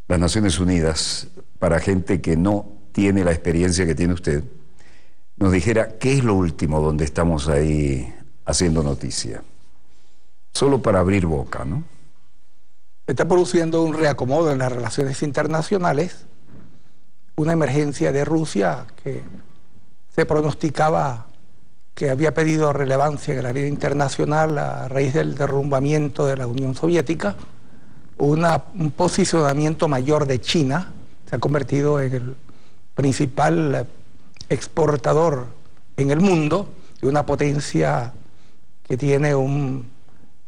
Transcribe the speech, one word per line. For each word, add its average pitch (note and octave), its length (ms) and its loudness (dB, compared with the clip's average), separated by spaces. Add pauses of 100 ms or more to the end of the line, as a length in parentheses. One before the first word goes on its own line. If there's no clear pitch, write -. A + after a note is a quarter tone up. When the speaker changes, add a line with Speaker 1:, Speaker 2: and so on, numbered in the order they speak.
Speaker 1:
las F2+ 120 2
Naciones F2+ 400 2
Unidas, E2 680 2 (320)
para F2 220 2
gente F#2 400 2
que D#2+ 160 2
no G2+ 320 2 (240)
tiene G2 320 4
la E2+ 80 6
experiencia F2 540 2
que D#2+ 80 2
tiene F2 180 2
usted, D#2 320 0 (920)
nos F2+ 140 4
dijera G#2 440 2
qué C3+ 220 2
es C3 40 2
lo A2 120 4
último D#2 480 2
donde D#2 240 2
estamos D#2+ 420 0
ahí D2 680 2 (300)
haciendo D#2+ 380 2
noticia. B1+ 600 -4 (1120)
Solo C#3 300 2
para - 180 4
abrir F#2+ 240 4
boca, C#2+ 400 -2
¿no? A2+ 180 -2 (1200)
Speaker 2:
Está C#3+ 200 0
produciendo E3+ 560 4
un D#3+ 120 2
reacomodo D3 580 2
en C3 60 0
las B2+ 120 0
relaciones B2 520 -2
internacionales, D#3 1040 0 (1080)
una D#3 180 2
emergencia D3 580 0
de C#3 140 0
Rusia D#3+ 580 0 (180)
que C3 200 -6 (920)
se D#3+ 120 2
pronosticaba D3+ 1000 0 (640)
que C#3+ 160 0
había C#3+ 220 2
perdido D#3 400 2
relevancia C#3 640 0
en B2+ 80 -2
la B2 100 -2
vida C#3 140 0
internacional C#3+ 920 0
a C3+ 300 -4
raíz C3+ 240 0
del D3+ 240 0
derrumbamiento C#3+ 920 0
de C3+ 100 0
la B2+ 100 -4
Unión C3 280 -2
Soviética, E3+ 600 0 (840)
una, D#3 440 4 (120)
un D#3+ 160 0
posicionamiento D#3 1000 2
mayor D3 380 2
de B2+ 140 0
China, D#3+ 520 0 (360)
se D3 80 -2
ha - 20 -2
convertido C#3+ 600 2
en C3 140 0
el B2 220 -4 (580)
principal C#3+ 920 2 (640)
exportador D3 1000 2 (500)
en C#3 140 2
el D3 100 4
mundo, F3 480 4 (320)
de B2+ 80 0
una C#3+ 180 2
potencia C#3+ 840 0 (760)
que C3 80 -2
tiene C#3+ 380 2
un, C3+ 520 0 (600)